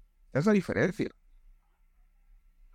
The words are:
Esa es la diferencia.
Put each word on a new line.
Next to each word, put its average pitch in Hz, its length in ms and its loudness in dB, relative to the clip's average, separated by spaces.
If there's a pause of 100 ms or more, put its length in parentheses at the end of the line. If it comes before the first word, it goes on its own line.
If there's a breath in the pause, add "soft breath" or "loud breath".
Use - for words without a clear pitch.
(300)
Esa - 100 -4
es 160 60 0
la 214 80 4
diferencia. 175 560 0 (1700)